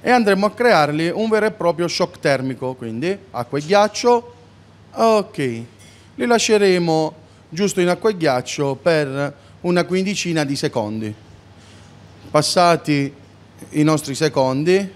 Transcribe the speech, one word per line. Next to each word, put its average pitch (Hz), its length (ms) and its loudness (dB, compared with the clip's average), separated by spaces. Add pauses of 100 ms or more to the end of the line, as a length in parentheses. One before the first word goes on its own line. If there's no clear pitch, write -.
e - 80 -2
andremo 208 360 4
a 208 60 -2
creargli 165 600 2
un 220 140 -2
vero 214 160 2
e 214 60 0
proprio 170 360 -2
shock - 340 -4
termico, 131 520 -2
quindi 123 420 -6 (180)
acqua 120 260 -6
e - 20 -2
ghiaccio. 208 720 2 (580)
Ok, 214 460 0 (760)
li 247 100 -4
lasceremo 190 880 2 (380)
giusto 185 320 -2
in 175 60 2
acqua 180 200 0
e 214 80 0
ghiaccio 139 640 -2
per 143 560 -2 (240)
una 175 240 0
quindicina 175 600 -2
di 139 120 -4
secondi. 110 580 -6 (1160)
Passati 151 800 2 (580)
i 151 120 0
nostri 151 320 0
secondi 151 800 0